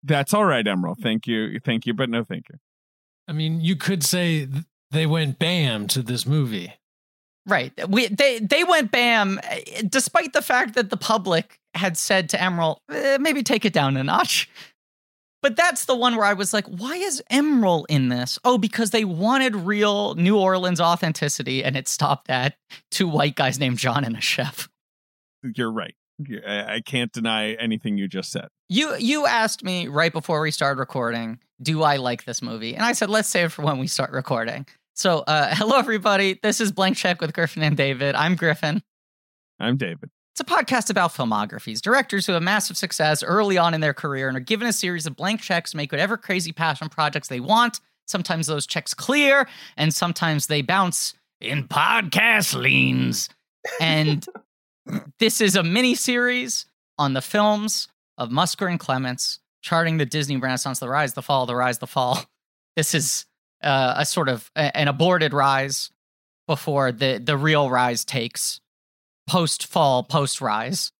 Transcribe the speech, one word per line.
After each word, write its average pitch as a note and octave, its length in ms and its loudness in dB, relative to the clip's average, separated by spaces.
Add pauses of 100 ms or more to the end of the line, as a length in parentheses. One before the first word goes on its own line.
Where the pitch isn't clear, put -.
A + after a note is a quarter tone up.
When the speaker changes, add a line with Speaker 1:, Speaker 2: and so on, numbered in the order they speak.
Speaker 1:
That's C#3+ 300 2
all G#3 100 4
right, B2+ 220 4
Emeril. F2+ 340 -2
Thank A2+ 280 -2
you. A2 320 -2
Thank A2+ 260 -2
you, A#2+ 80 0
but B2 160 -2
no A#2 140 -2
thank - 240 -10
you. - 100 -20 (720)
Speaker 2:
I E3+ 40 -8
mean, D#3+ 280 -2
you E3+ 160 2
could F3 260 -2
say E3 440 0
th-, C#3 180 -6 (260)
they D#3 160 0
went D3+ 320 0
bam D3 480 0
to B2+ 160 -2
this A#2+ 240 -4
movie. A#2+ 480 0 (720)
Speaker 3:
Right. C#3 260 0 (160)
We, G#3+ 200 4
they, A#3+ 320 2
they C#4+ 240 2
went D#4+ 260 2
bam, A3+ 540 2
eh, - 440 -8
despite C4+ 440 0
the D4 100 2
fact B3 320 0
that G#3+ 160 0
the A3 60 -4
public F#3 640 0 (140)
had F3 220 -2
said F#3 340 0
to - 60 0
Emeril, E3+ 420 0 (120)
"Eh, C#4 300 0
maybe C#4+ 240 0
take A3+ 200 0
it F#3+ 80 2
down C3+ 240 2
a C3 60 -2
notch." - 480 0 (880)
But C4+ 140 2
that's E4 300 2
the C4 100 2
one A#3+ 220 2
where G#3 100 4
I G3+ 60 4
was G3 200 -2
like, G3+ 140 -2
"Why A#3+ 300 -8
is F4+ 340 -4
Emeril A#3+ 580 4
in C3+ 200 2
this?" B2 360 -4
Oh, B3 140 4
because G#3+ 320 0
they A3 140 2
wanted G#3+ 500 2
real G#3 600 0
New F3+ 200 4
Orleans F#3 440 2
authenticity, D3+ 840 0
and C3+ 140 0
it C3 100 -6
stopped - 420 0
at C3 280 0 (340)
two - 160 0
white D3 300 2
guys C3+ 240 0
named B2 180 0
John C3 260 0
and A2+ 120 -4
a - 40 -10
chef. - 480 -4 (760)
Speaker 1:
You're A#2 260 -4
right. A2 240 -8 (240)
You're, C3+ 300 -12
I, G#2 260 -6
I A2+ 60 -4
can't A#2+ 320 -4
deny A2 420 -2
anything A2 440 -4
you G2 100 -4
just F#2+ 240 -8
said. - 160 -8 (200)
Speaker 3:
You, C#4+ 280 0
you C#4+ 300 0
asked A3 380 0
me F3+ 240 -4
right D#3 240 0
before D#3+ 280 -2
we D#3 100 -2
started C#3 280 -2
recording, A#2 640 -4 (200)
"Do D#3 220 0
I D3 140 4
like B2 280 -2
this A#2+ 160 -8
movie?" A2+ 360 -8
And G#3+ 80 0
I A#3+ 80 2
said, G#3+ 180 0
"Let's G#3+ 180 2
save F3 180 2
it - 40 0
for - 120 -10
when D3+ 160 0
we C3 80 -4
start - 260 -4
recording." C3 540 -4 (280)
So, E3+ 320 0
uh, D3+ 280 2
<laughs> - 0 -
hello, G#3+ 220 2
everybody. G3+ 640 2
This G#3+ 180 0
is G#3 120 2
Blank F#3 240 2
Check F3+ 240 0
with D#3 140 -4
Griffin E3 280 -2
and D3 140 2
David. C#3 380 0
I'm E3+ 220 2
Griffin. D#3 460 0 (760)
Speaker 1:
I'm A#2+ 180 0
David. G2 340 -6 (220)
Speaker 3:
It's - 80 -10
a C#4+ 40 -4
podcast C4 440 0
about F#3 240 2
filmographies, G#2+ 720 -4
directors A3 420 0
who G3 80 0
have E3+ 100 0
massive F#3+ 360 0
success D3+ 440 0
early G3 360 2
on E3+ 160 4
in D#3 80 0
their D3+ 100 2
career C3+ 360 -4
and C3 100 -4
are - 20 -4
given G#3+ 260 -2
a A3+ 60 0
series F3 340 -4
of D3 100 -8
blank G3 260 -4
checks E3+ 300 -2
to - 40 -8
make D3 160 -6
whatever G3 240 0
crazy F3+ 360 -4
passion D#3 360 -2
projects D3 400 -2
they B2+ 120 -6
want. A3+ 400 2 (260)
Sometimes E3+ 400 -2
those D3 200 -2
checks - 280 -6
clear, C#4 520 4 (300)
and D#3 160 2
sometimes E3 540 0
they D3 160 0
bounce F3+ 500 0 (300)
in C3 260 -4
podcast G3 880 2
leans. B2+ 680 0 (500)
And D#3 460 2 (520)
<laughs> - 420 -10
this A3+ 240 2
is G3 140 4
a F#3 60 4
mini A#3 320 2
series B3 720 -2 (320)
on C#3+ 160 0
the C3 80 -2
films G#3 680 0 (300)
of A#2+ 120 -4
Musker F3 400 0
and E3+ 100 -2
Clements C3 580 -4 (240)
charting E3 360 0
the D3 80 2
Disney C#3+ 300 -2
Renaissance, B2+ 440 -2
the B2+ 80 -8
rise, C#3 260 0
the C3 80 -8
fall, C3 240 0
the A#2+ 100 -4
rise, B2 220 0
the B2 80 -10
fall. B2+ 380 0
<laughs> - 100 -20 (400)
This D#3+ 200 0
is, - 320 -2 (360)
uh, C3 360 2
a D3 80 0
sort D3 240 0
of A#2+ 260 -4
a-, D3 180 0
an D3 140 0
aborted D#3+ 460 2
rise C#3 560 0 (560)
before C#3 440 0
the, B2 320 -2
the C#3+ 140 0
real D3 320 4
rise B2 340 2
takes - 600 -6 (640)
post-fall, D3+ 760 2
post-rise. B2+ 960 -2